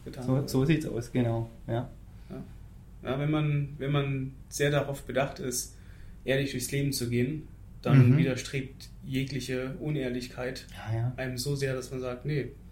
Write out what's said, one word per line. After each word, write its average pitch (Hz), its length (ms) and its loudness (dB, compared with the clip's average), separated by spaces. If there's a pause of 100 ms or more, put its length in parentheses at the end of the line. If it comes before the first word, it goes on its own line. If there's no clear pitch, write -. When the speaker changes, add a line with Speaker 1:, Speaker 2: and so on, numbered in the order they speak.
Speaker 1:
getan - 200 -8
Speaker 2:
So, 143 80 2
Speaker 1:
wurde. 131 160 4
Speaker 2:
so 131 160 4
sieht's 151 220 4
aus, 113 260 -4
genau. 117 380 2 (160)
Ja. 117 220 -2 (420)
Speaker 1:
Ja. - 120 -10 (680)
Ja, 135 80 0
wenn 147 120 0
man, 147 480 2
wenn 139 140 0
man 135 400 0 (160)
sehr 143 220 2
darauf 139 320 0
bedacht 131 360 -2
ist, - 380 -4 (480)
ehrlich 135 280 2
durchs 123 200 -4
Leben 139 200 2
zu 117 160 -2
gehen, 127 380 0 (360)
dann 123 280 10
Speaker 2:
Mhm. 135 60 10
Speaker 1:
widerstrebt 135 720 0 (160)
jegliche 131 760 -2
Unehrlichkeit 127 840 -4 (240)
Speaker 2:
Ja, 113 80 0
ja. 120 180 0
Speaker 1:
einem 127 220 -4
so 139 160 -2
sehr, 135 200 0
dass 127 180 -6
man 131 80 -4
sagt, 123 240 -6
„Nee, 139 260 0 (220)